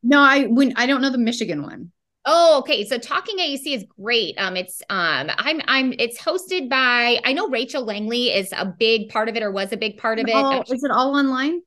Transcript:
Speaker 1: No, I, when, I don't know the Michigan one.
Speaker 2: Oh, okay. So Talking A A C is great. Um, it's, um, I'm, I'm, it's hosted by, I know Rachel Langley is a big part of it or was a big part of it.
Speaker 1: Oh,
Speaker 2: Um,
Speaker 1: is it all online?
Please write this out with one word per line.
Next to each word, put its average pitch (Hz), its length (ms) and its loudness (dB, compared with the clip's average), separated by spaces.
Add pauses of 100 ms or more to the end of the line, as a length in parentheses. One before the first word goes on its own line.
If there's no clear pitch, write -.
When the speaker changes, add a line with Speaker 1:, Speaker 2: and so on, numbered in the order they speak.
Speaker 1:
No, 285 140 6
I, 277 280 6
when, 247 280 4
I 233 100 0
don't 269 160 2
know 269 100 0
the 254 60 -2
Michigan 220 460 -2
one. - 300 -14 (320)
Speaker 2:
Oh, 320 340 6
okay. 262 260 -2
So 240 120 -4
Talking 403 420 -6
A 311 140 -2
A 269 40 -6
C 277 160 -6
is 214 120 -6 (120)
great. 208 400 -2
Um, 185 200 -4
it's, - 320 -8
um, 156 480 0
I'm, 294 280 -2
I'm, 262 320 0
it's 233 240 -4
hosted 359 460 -4
by, 240 560 2
I 254 80 0
know 359 160 -2
Rachel 254 380 -4
Langley 220 480 -2
is 190 180 -2
a - 140 -6
big 220 440 0
part 220 200 -2
of 220 80 -4
it 220 60 -4
or 202 80 -4
was 196 200 -6
a 226 60 -6
big 214 200 -6
part 220 220 -2
of 226 80 -2
it. 220 80 2
Speaker 1:
Oh, 269 220 4
Speaker 2:
Um, 240 100 -4
Speaker 1:
is 247 160 -4
it 277 80 0
all 262 240 2
online? 277 520 0